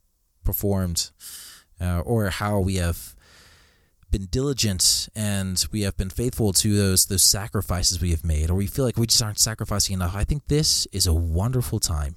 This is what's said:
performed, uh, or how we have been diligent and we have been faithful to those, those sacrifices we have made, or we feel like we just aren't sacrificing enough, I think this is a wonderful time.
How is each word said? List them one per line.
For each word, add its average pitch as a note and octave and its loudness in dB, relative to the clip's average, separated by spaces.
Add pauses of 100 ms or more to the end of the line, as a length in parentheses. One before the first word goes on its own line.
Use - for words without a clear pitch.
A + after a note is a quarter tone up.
(440)
performed, F#2+ -2 (680)
uh, F2 0
or G#2+ 0
how G#2 0
we F#2+ 2
have E2+ -2 (960)
been F#2+ -2
diligent A#2 0
and G2 -2
we G#2+ 0
have G2 -2
been F#2+ -2
faithful A2+ 0
to G#2 2
those, F#2+ 4
those F#2+ 2
sacrifices F#2+ 0
we F2 2
have D#2+ 0
made, D#2+ 2
or F2+ 2
we G2+ 0
feel C3+ -2
like A2+ 0
we A#2 2
just - 2
aren't G#2 -4
sacrificing G#2+ 0
enough, F#2 0
I G2+ 0
think - -2
this D3+ 2
is F#2+ 0
a E2+ 4
wonderful F2 0
time. D2+ -2